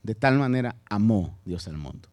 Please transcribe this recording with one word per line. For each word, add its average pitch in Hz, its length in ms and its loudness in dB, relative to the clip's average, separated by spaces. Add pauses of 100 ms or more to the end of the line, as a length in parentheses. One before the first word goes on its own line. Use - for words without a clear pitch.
De 107 120 -4
tal 135 220 4
manera 127 380 0 (140)
amó 104 560 2
Dios 87 240 -8
al 78 80 -10
mundo. 71 360 -14